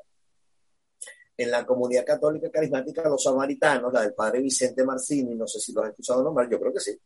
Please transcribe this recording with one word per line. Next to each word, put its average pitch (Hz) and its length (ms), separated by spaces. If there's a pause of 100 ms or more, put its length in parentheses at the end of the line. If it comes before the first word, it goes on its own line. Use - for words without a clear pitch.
(1400)
en 120 140
la 120 140
comunidad 123 400
católica 151 460
carismática 151 580
Los 139 140
Samaritanos, 135 720
la 117 100
del 104 120
padre 110 260
Vicente 131 440
Marcini, 131 500
no 113 120
sé 107 140
si - 120
lo 107 100
has 110 80
escuchado 127 320
nombrar, 151 280
yo 104 100
creo 123 120
que - 80
sí. 101 120 (140)